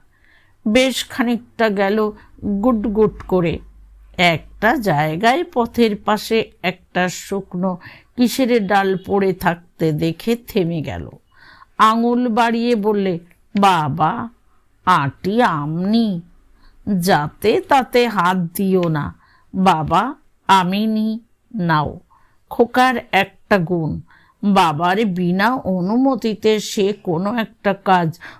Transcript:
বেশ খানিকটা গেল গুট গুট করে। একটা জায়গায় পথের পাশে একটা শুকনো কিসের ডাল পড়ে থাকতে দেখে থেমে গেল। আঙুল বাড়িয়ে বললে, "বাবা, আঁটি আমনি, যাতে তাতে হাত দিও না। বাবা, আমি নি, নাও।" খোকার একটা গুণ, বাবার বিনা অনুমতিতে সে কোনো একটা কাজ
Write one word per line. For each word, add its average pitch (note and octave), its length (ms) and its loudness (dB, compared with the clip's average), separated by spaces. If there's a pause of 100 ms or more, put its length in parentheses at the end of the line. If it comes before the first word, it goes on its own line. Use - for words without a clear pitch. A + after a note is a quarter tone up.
(680)
বেশ B3+ 400 0
খানিকটা A#3 600 -2
গেল G#3 440 0 (320)
গুট G#3 420 0
গুট G#3+ 360 0
করে। E3+ 360 -2 (580)
একটা F3+ 600 0
জায়গায় G3+ 680 0
পথের A#3 520 0
পাশে G#3+ 540 -2 (120)
একটা F3+ 460 -2
শুকনো F#3 680 -6 (380)
কিসের A#3+ 500 2
ডাল F#3+ 400 2
পড়ে F#3+ 260 0
থাকতে F3 600 -4
দেখে E3 440 -2
থেমে E3+ 460 -4
গেল। F2 280 -10 (680)
আঙুল A#3 500 2
বাড়িয়ে A#3 460 0
বললে, G3+ 440 -2 (420)
"বাবা, E3+ 680 0 (560)
আঁটি F#3 580 0
আমনি, F3+ 800 -2 (800)
যাতে F3+ 640 0
তাতে B3 480 2
হাত F#3 280 0
দিও F#3 520 -2
না। D#3 260 -4 (400)
বাবা, F#3 600 0 (320)
আমি F#3+ 400 2
নি, A3 340 -2 (340)
নাও।" E3 460 -2 (500)
খোকার B3+ 440 2 (180)
একটা G3 460 0
গুণ, D#3+ 420 -4 (440)
বাবার F#3 600 2
বিনা F#3 500 0
অনুমতিতে G#3+ 1080 0
সে G3+ 320 -2 (100)
কোনো F#3 340 -4
একটা G3+ 380 -4
কাজ F3 440 0 (220)